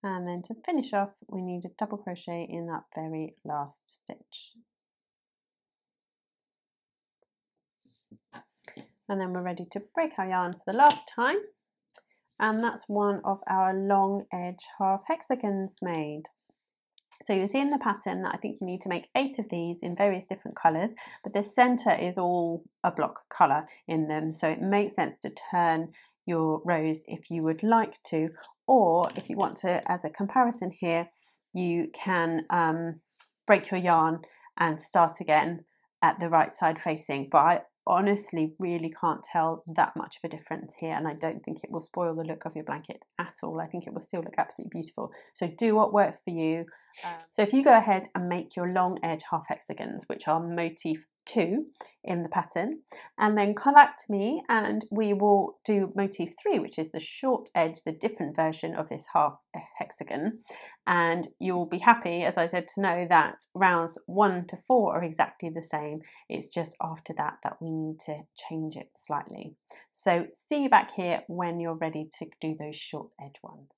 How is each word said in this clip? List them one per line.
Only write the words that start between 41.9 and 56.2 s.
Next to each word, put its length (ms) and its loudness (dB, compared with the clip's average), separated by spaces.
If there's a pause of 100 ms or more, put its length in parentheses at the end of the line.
the 80 -6
look 220 -10
of 100 -10
your 80 -8
blanket 400 -10 (160)
at 240 -8
all. 160 -8
I 80 -8
think 180 -10
it 80 -14
will 80 -10
still 200 -8
look 160 -10
absolutely 340 -4
beautiful. 400 -10 (220)
So 140 -4
do 280 2
what 180 4
works 300 4
for 80 -6
you. 340 0 (380)
Um, 100 -8 (180)
so 100 0
if 120 2
you 100 4
go 120 10
ahead 280 6 (100)
and 160 -2
make 260 -6
your 160 -2
long 300 0
edge 300 -4
half 160 -4
hexagons, 600 -8
which 200 -8
are 120 2
motif 680 -4 (160)
two 440 0 (360)
in 200 -4
the 60 -8
pattern, 500 -4 (400)
and 180 4
then 160 2
come 220 4
back 200 10
to 160 -10
me 380 -2
and 400 2
we 240 2
will 500 4
do 320 2
motif 460 -2